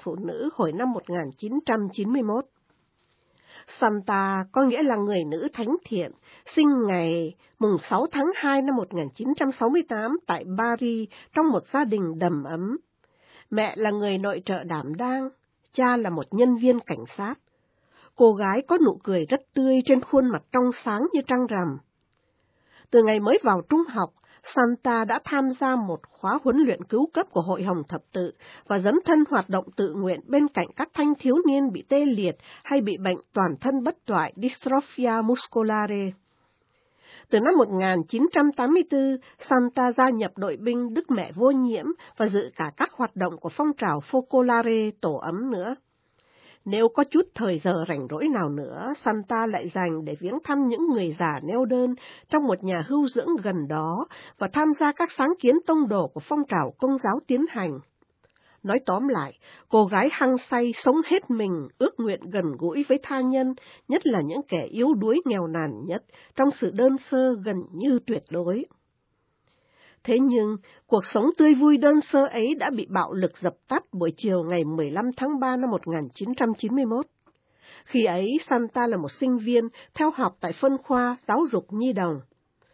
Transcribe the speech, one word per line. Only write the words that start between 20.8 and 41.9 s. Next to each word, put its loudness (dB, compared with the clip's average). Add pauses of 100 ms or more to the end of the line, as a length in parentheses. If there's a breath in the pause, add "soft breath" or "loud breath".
sáng 0
như 0
trăng 0
rằm. -2 (1120 soft breath)
Từ 8
ngày 2
mới 4
vào 2
trung 4
học, -4 (440 soft breath)
Santa 0
đã -2
tham 0
gia -2
một -4 (100)
khóa -4
huấn 2
luyện 2
cứu 0
cấp -2
của 0
Hội -4
Hồng -4
Thập -8 (100)
Tự -4 (340 loud breath)
và -2
dấn 2 (100)
thân 4
hoạt 0
động -2 (120)
tự -2
nguyện -2
bên 2
cạnh -4 (100)
các -6
thanh 2
thiếu 2 (100)
niên 2
bị -10
tê 4
liệt 0 (280 loud breath)
hay 0
bị -2
bệnh -2 (160)
toàn 0
thân 0
bất -4
toại -2
dystrophia -2 (120)
musculare. 0 (1160 soft breath)
Từ 4
năm 4
một 6
nghìn 0
chín 2
trăm 4
tám 0
mươi 4
tư, 2 (220 loud breath)
Santa 0
gia 4
nhập -2
đội -4
binh -4
Đức -4
Mẹ -2
Vô 4
Nhiễm 0 (300 loud breath)